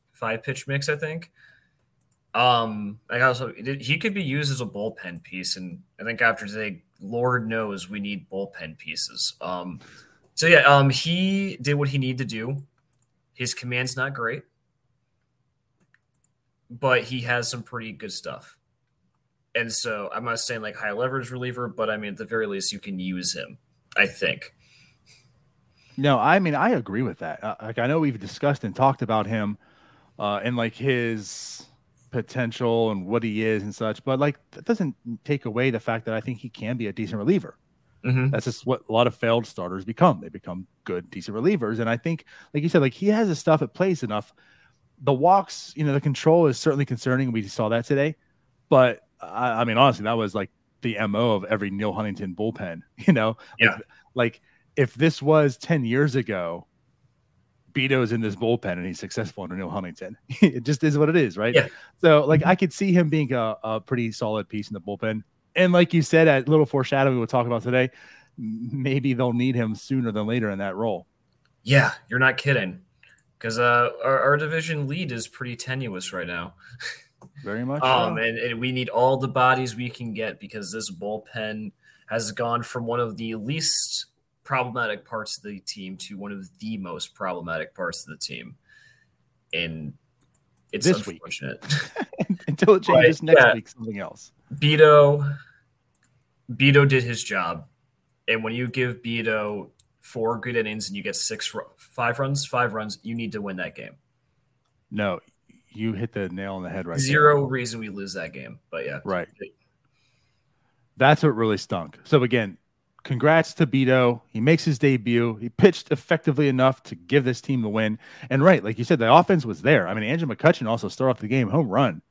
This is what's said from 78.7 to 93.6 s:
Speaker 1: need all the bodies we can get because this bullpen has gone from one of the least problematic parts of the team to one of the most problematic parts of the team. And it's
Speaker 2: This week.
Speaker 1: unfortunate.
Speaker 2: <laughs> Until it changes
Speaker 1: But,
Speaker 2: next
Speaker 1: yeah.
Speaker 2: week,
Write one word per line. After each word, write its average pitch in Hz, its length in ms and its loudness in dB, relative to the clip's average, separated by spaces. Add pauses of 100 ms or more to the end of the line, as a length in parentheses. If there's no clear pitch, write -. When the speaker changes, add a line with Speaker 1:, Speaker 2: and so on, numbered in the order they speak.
Speaker 1:
need 127 160 -4
all 127 300 2
the 131 100 -2
bodies 127 480 2
we 123 140 -6
can 117 240 -10
get 107 260 -8
because 101 320 -6
this 110 180 0
bullpen 107 840 -8 (340)
has 110 240 2
gone 117 320 -4
from 120 220 -4
one 120 160 -2
of 110 160 -6
the 113 180 -8
least - 680 4 (380)
problematic 120 640 -4
parts 110 320 -4
of - 60 -10
the 104 180 -12
team 95 360 -6
to 101 200 -6
one 101 140 -12
of 95 160 -12 (120)
the 110 180 -8
most 87 360 -6
problematic 85 640 -8
parts 85 280 0
of - 60 -12
the - 80 -16
team. - 380 -8 (960)
And 80 400 -8 (800)
it's 101 140 2
Speaker 2:
This 165 200 4
week. 82 120 -6
Speaker 1:
unfortunate. - 480 -12 (420)
Speaker 2:
<laughs> - 400 -6
Until 185 280 6
it 185 80 2
changes 127 380 6
Speaker 1:
But, 156 40 -6
Speaker 2:
next 156 180 10
Speaker 1:
yeah. 120 100 8
Speaker 2:
week, 110 140 -6